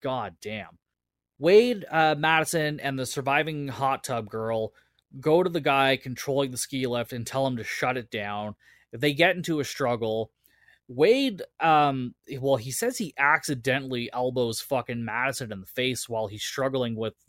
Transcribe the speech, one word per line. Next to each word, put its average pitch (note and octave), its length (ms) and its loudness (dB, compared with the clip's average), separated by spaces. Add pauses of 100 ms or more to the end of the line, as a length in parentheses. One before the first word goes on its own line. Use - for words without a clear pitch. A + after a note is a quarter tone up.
god A2+ 400 -6
damn. F2 360 -12 (600)
Wade, G#3 520 6
uh, D#3 280 4
Madison, D#3 640 2
and C3+ 180 -4
the B2+ 60 -2
surviving C#3+ 640 -2
hot C3+ 340 -2
tub A2+ 260 -6
girl A2 440 -4 (480)
go D#3 200 6
to F3+ 80 2
the E3+ 120 -2
guy C3+ 340 4
controlling C3+ 560 -2
the B2 60 -8
ski C3 280 -4
lift A#2+ 280 -2
and A#2 120 -8
tell C3+ 220 0
him C3 80 0
to A2+ 80 -6
shut B2+ 320 -2
it A#2+ 160 -8
down. G#2 440 -6 (360)
They C#3 220 0
get E3+ 240 4
into E3 240 -2
a - 20 -2
struggle. A#2 680 -2 (580)
Wade, G3+ 520 4 (200)
um, C#3+ 540 4 (240)
well, C3+ 180 2
he A#2 140 -8
says B3 260 -2
he F#3 200 -6
accidentally C3+ 960 0
elbows B2 480 -2
fucking A#2+ 460 -4
Madison A#2+ 480 -4
in F#2+ 80 -12
the F#2+ 60 -18
face B2+ 420 -4
while A2 180 -2
he's G#2 160 -10
struggling C3 540 -2
with A2 160 -4 (160)